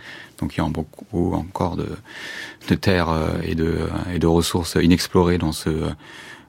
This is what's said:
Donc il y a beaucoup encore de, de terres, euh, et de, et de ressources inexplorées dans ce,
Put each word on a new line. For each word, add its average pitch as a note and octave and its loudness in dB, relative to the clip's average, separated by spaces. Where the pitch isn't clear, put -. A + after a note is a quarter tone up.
Donc - -8
il - -2
y - 0
a D#2 -2
beaucoup F2 -4
encore E2+ -2
de, D#2+ -4
de F2 4
terres, F2 2
euh, D#2+ 0
et E2 -2
de, E2 0
et E2+ -2
de E2+ 4
ressources E2+ 2
inexplorées F2 4
dans D#2+ 0
ce, - -4